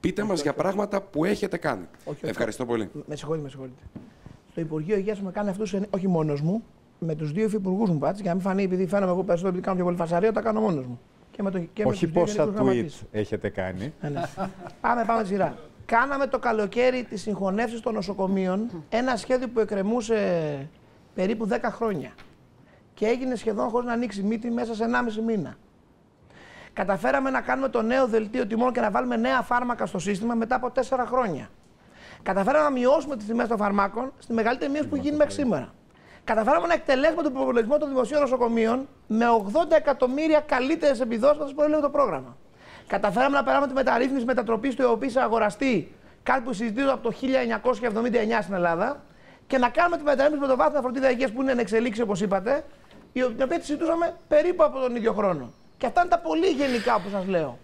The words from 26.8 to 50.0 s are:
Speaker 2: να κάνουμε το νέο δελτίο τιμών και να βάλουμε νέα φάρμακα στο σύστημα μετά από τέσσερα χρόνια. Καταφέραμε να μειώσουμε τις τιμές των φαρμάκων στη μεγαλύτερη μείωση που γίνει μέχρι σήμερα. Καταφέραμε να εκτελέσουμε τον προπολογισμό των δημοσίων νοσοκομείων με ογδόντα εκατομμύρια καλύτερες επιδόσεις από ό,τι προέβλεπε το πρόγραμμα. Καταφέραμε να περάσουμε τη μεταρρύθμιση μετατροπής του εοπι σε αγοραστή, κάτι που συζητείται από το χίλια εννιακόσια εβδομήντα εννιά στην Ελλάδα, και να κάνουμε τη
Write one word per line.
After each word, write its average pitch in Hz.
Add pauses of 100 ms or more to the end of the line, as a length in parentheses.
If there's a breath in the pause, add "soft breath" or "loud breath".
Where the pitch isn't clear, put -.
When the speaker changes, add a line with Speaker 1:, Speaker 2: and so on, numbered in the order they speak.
Speaker 2:
να 254
κάνουμε 262
το 240
νέο 254
δελτίο 220
τιμών 233
και 240
να 214
βάλουμε 247
νέα 240
φάρμακα 240
στο 180
σύστημα 202
μετά 226
από 247
τέσσερα 247
χρόνια. 214 (760 loud breath)
Καταφέραμε 202
να 294
μειώσουμε 269
τις 208
τιμές 233
των 226
φαρμάκων 202
στη -
μεγαλύτερη 240
μείωση 285
που 294
γίνει 285
μέχρι 294
σήμερα. 214 (520 loud breath)
Καταφέραμε 233
να 339
εκτελέσουμε 302
τον 294
προπολογισμό 254
των 294
δημοσίων 269
νοσοκομείων 240 (180)
με 226
ογδόντα 240
εκατομμύρια 294
καλύτερες 277
επιδόσεις 247
από 302
ό,τι 277
προέβλεπε 302
το 285
πρόγραμμα. 160 (500 loud breath)
Καταφέραμε 208
να 269
περάσουμε 269
τη 262
μεταρρύθμιση 262
μετατροπής 233
του 269
εοπι 240
σε 247
αγοραστή, 226 (300 loud breath)
κάτι 262
που 247
συζητείται 233
από 254
το 226
χίλια 262
εννιακόσια 233
εβδομήντα 226
εννιά 220
στην 190
Ελλάδα, 175 (440 loud breath)
και 269
να 247
κάνουμε 339
τη 302